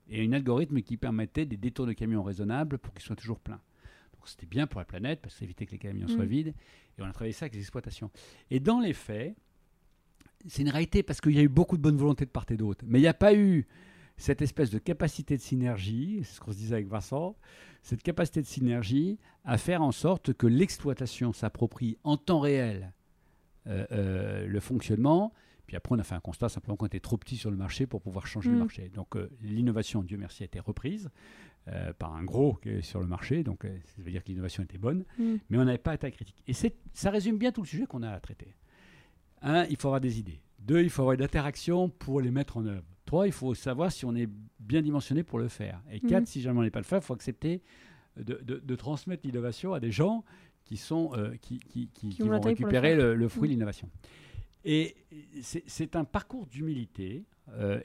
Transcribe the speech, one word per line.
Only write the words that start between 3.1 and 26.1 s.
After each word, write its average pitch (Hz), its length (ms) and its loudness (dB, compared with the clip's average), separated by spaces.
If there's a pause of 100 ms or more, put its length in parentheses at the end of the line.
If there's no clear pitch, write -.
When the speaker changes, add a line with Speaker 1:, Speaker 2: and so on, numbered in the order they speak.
Speaker 1:
toujours 113 240 -8
pleins. - 220 -12 (520)
Donc - 140 -20
c'était - 180 -18
bien 113 220 -2
pour 101 120 -8
la 87 60 -6
planète, 123 380 -6
parce 101 100 -14
que - 60 -18
ça 110 60 -8
évitait 92 200 -10
que - 60 -12
les 101 80 -10
camions 98 280 -6
soient 233 180 0
Speaker 2:
Mm. - 20 0
Speaker 1:
vides. 151 260 0 (460)
Et - 20 -10
on 95 40 -8
a 95 60 -8
travaillé 113 220 -6
ça 165 120 -10
avec 117 100 -10
les 101 60 -8
exploitations. 110 500 -10 (400)
Et 131 80 2
dans 220 200 4
les 196 140 0
faits, 117 420 -8 (1080)
c'est 143 160 -6
une 143 80 2
réalité 165 320 4
parce - 200 -2
qu'il 151 120 6
y 143 60 8
a - 20 10
eu 147 80 10
beaucoup 165 280 6
de 147 40 -2
bonne 147 160 6
volonté 143 280 4
de 127 40 -4
part 113 220 -4
et 113 60 0
d'autre. 107 300 -4
Mais 120 120 6
il - 20 12
n'y 160 60 10
a 160 80 6
pas 208 180 10
eu 196 320 8 (520)
cette - 240 0
espèce 135 280 2
de 107 80 0
capacité 151 580 -2
de 123 60 -2
synergie, 123 840 -2
c'est - 120 -12
ce - 40 -18
qu'on - 140 -10
se 98 40 -10
disait 110 180 -4
avec 104 120 -2
Vincent, 135 480 -6 (460)
cette - 220 -4
capacité 165 380 0
de 139 60 -2
synergie 127 720 2 (260)
à 123 140 2
faire 175 240 2
en 143 100 4
sorte 156 420 2
que 120 140 4
l'exploitation 123 840 2
s'approprie 113 720 -2
en 147 120 2
temps 156 240 4
réel, 120 540 0 (760)
euh, 101 240 -2
euh, 98 560 -2
le 101 140 0
fonctionnement. 143 720 2 (340)
Puis - 80 -8
après, 104 200 0
on 113 40 4
a 95 40 0
fait - 120 -6